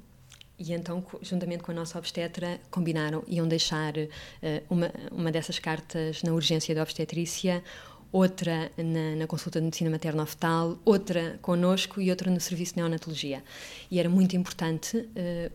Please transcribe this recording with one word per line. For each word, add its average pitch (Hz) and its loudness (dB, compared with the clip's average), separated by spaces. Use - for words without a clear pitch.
e 170 -4
então, 170 -4
co-, - -10
juntamente 175 -2
com 175 -6
a - -4
nossa 165 -6
obstetra, 175 -4
combinaram, 156 0
iam 165 2
deixar, 156 2
eh, 151 -4
uma, 175 2
uma 165 0
dessas 160 -2
cartas 156 -4
na 165 2
urgência 160 2
da 156 2
obstetrícia, 170 -2
outra 180 4
na, 160 0
na 160 -2
consulta 165 -4
de 160 2
medicina 165 0
materno-fetal, 165 0
outra 180 4
connosco 185 2
e 185 4
outra 185 2
no 180 4
serviço 170 -4
de 175 0
neonatologia. 156 -2
E 180 2
era 175 4
muito 185 6
importante, 180 -2
eh, 170 -4